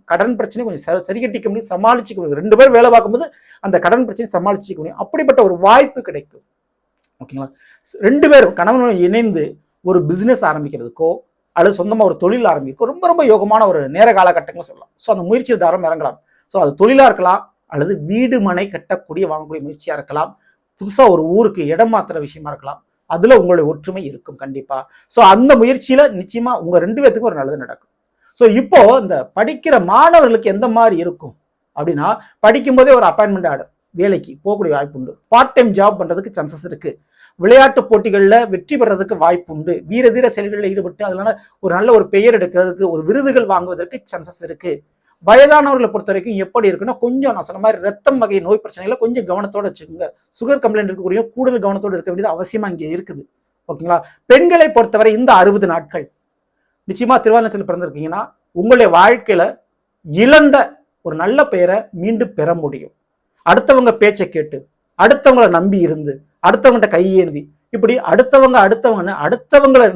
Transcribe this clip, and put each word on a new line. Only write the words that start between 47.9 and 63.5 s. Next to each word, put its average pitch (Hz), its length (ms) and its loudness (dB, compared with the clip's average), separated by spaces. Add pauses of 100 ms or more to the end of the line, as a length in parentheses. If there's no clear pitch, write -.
வகை 202 240 -2
நோய் 208 160 0
பிரச்சனைகளை 185 400 -10
கொஞ்சம் 233 280 -4
கவனத்தோட 202 380 -8
வச்சுக்கோங்க. 165 380 -12 (320)
சுகர் 269 260 -10
கம்ப்ளைண்ட் 214 260 -4
இருக்கக்கூடிய 190 320 -6 (120)
கூடுதல் 247 300 -4
கவனத்தோட 196 320 -6
இருக்க 170 160 -10
வேண்டியது 190 220 -6
அவசியமா 196 380 -8
இங்க 151 120 -12 (120)
இருக்குது, 156 260 -16 (480)
ஓகேங்களா? 165 280 -4 (340)
பெண்களை 339 440 2
பொறுத்தவரை 220 420 2
இந்த 247 220 2
அறுபது 202 320 2
நாட்கள் 165 320 -10 (840)
நிச்சயமா 233 360 -2
திருவாதிரை 226 220 2
நட்சத்திரத்தில் 202 240 -8
பிறந்திருக்கீங்கன்னா 165 520 -8 (380)
உங்களுடைய 226 380 4
வாழ்க்கையில 220 460 2 (800)
இழந்த 285 340 6 (500)
ஒரு 156 160 -8
நல்ல 226 160 -2 (160)
பெயரை 185 240 0 (240)
மீண்டும் 214 360 -4
பெற 160 120 -2 (120)
முடியும். 139 320 -10 (560)